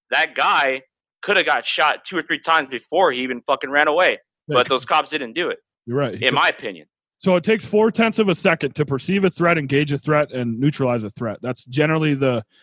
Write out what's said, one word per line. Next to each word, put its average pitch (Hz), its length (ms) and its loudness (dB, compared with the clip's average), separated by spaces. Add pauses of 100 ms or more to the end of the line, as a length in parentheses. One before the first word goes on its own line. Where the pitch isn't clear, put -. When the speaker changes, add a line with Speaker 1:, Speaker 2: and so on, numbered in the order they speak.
(100)
Speaker 1:
that 156 240 -2
guy 139 460 0 (400)
coulda 190 240 0
got 143 200 0
shot 151 400 0
two - 140 -10
or 156 40 -2
three 156 180 -4
times 160 280 0
before 147 440 0
he 127 80 -6
even 127 220 -6
fucking 135 280 -2
ran 147 160 4
away. 151 320 2 (300)
Speaker 2:
Yeah, 147 60 -4
Speaker 1:
But 127 120 4
Speaker 2:
c- - 40 -12
Speaker 1:
those 127 140 0
cops 151 260 0
didn't 131 240 -6
do 160 160 -2
it, 87 80 -8 (280)
Speaker 2:
You're 120 120 -6
right. 120 180 -2
He 110 80 -6
Speaker 1:
in 127 60 4
Speaker 2:
could 127 40 0
Speaker 1:
my 160 140 4
opinion. 92 400 -8 (300)
Speaker 2:
So 185 180 2
it 170 80 -2
takes 220 200 0
four 214 280 2
tenths 226 260 0
of 214 100 2
a 175 60 2
second 160 400 0
to 151 100 -2
perceive 139 380 -2
a 185 80 4
threat, 170 260 2
engage 143 360 0
a 139 60 -2
threat, 151 340 0
and 120 260 -4
neutralize 127 460 0
a 101 60 -8
threat. 110 300 -8
That's 123 260 -8
generally 151 480 0
the, 131 280 0 (200)